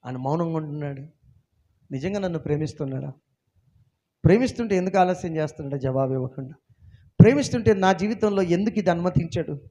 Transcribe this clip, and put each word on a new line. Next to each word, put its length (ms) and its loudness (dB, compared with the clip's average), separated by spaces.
ఆయన 100 -10
మౌనంగా 400 -4
ఉంటున్నాడు. 460 -8
నిజంగా 280 -4
నన్ను 180 -4
ప్రేమిస్తున్నాడా? 760 -4
ప్రేమిస్తుంటే 520 4
ఎందుకు 220 0
ఆలస్యం 380 2
చేస్తున్నాడా 400 -4
జవాబు 360 -2
ఇవ్వకుండా? 420 -6
ప్రేమిస్తుంటే 540 6
నా 180 2
జీవితంలో 500 0
ఎందుకు 360 0
ఇది 120 0
అనుమతించాడు? 680 -4